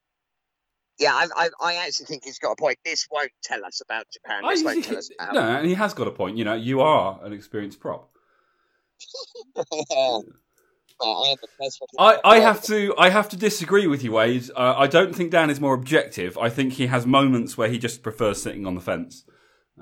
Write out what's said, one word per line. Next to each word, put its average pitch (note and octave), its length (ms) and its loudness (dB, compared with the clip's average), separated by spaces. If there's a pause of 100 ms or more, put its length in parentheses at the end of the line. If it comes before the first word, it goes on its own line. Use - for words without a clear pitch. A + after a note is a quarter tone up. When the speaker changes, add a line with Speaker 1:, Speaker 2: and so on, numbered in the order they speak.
(1000)
Speaker 1:
yeah, C#3+ 140 2
I, D#3 220 0
I, E3+ 140 0 (120)
I E3+ 140 -2
actually F3 320 -8
think D3 180 -12
he's C3+ 140 -16
got A#2+ 120 -4
a A2+ 40 -4
point. C#3 300 -2
This E3 260 -6
won't C#3+ 200 -4 (120)
tell A2+ 220 -8
us - 160 -14
about A2+ 300 -10
Japan. G2+ 340 -10
Speaker 2:
I F4+ 80 0
Speaker 1:
This D#4+ 100 -2
won't D4+ 120 -2
Speaker 2:
think E4 100 -4
Speaker 1:
tell A#3 100 -8
Speaker 2:
he, F#3+ 40 -10
Speaker 1:
us - 100 -16 (100)
about - 140 -8
Speaker 2:
no, D#3+ 80 0
and B2+ 240 -2
he F3+ 100 0
has G#3 180 -2
got A#2 140 -6
a F#2+ 40 -4
point. G2 260 -6
You A2+ 80 -2
know, G#2+ 80 -2
you B2 280 -2
are G2+ 420 2
an G2+ 100 -12
experienced G#2 460 -12
prop. - 300 -12 (1500)
Speaker 1:
<laughs> C3+ 720 -4 (800)
Oh, A2 220 -2
I C#3 60 2
am C3 100 -4
the A2+ 60 -16 (120)
best C#3 200 -10
fucking C3 180 -12
Speaker 2:
I, G3+ 140 10 (240)
I A3+ 40 10
Speaker 1:
prop. A3 40 8
Speaker 2:
have G#3+ 220 4
to, G#3 300 0
I F3+ 140 8
have G#3 200 2
to G3 60 -12
disagree F#3 520 0
with C#3 160 0
you, A2+ 80 -4
Wade. B2 440 2
Uh, B2+ 220 2
I C3+ 80 2
don't E3 300 4
think E3+ 160 -4
Dan D#3+ 180 4
is C#3+ 100 -2
more C#3 140 0
objective. B2+ 640 -2
I A#2 120 0
think C3 240 -2
he C3 140 -2
has B2 200 0
moments C3 500 2
where A2+ 120 0
he B2 100 -4
just A#2+ 240 -8
prefers G#2+ 400 -2
sitting G2 240 -8
on F2+ 80 -4
the F2 60 -8
fence. E2+ 420 -8 (580)